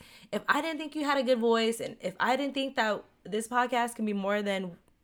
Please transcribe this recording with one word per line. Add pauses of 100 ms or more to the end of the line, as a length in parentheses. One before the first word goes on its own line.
(320)
if
I
didn't
think
you
had
a
good
voice
and
if
I
didn't
think
that (220)
this
podcast
can
be
more
than (260)